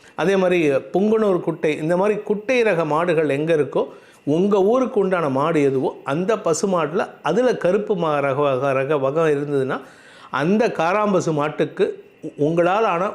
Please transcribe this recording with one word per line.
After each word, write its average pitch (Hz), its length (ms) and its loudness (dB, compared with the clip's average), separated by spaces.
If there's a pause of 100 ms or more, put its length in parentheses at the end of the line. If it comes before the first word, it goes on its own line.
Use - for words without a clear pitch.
(140)
அதே 180 220 0
மாதிரி 180 340 2
புங்கனூர் 196 680 0
குட்டை, 160 360 -2
இந்த 160 200 -2
மாதிரி 208 240 0
குட்டை 214 420 -2
ரக 180 220 2
மாடுகள் 156 440 0
எங்க 151 260 0
இருக்கோ, 156 340 0 (360)
உங்க 190 380 2
ஊருக்கு 226 380 2
உண்டான 185 280 0
மாடு 147 340 2
எதுவோ 135 420 0
அந்த 185 340 -2
பசு 170 300 -2
மாட்டுல, 175 400 -2 (140)
அதுல 220 340 2
கருப்பு 202 380 0
மா-, 160 260 0
ரக 139 200 0
வகை, 139 320 0
ரக 135 260 0
வகை 147 360 0
இருந்ததுன்னா 143 460 -2 (500)
அந்த 202 380 2
காராம்பசு 180 640 0
மாட்டுக்கு 151 720 -2 (180)
உ-, 151 140 -12
உங்களால் 170 480 2
ஆன 185 300 0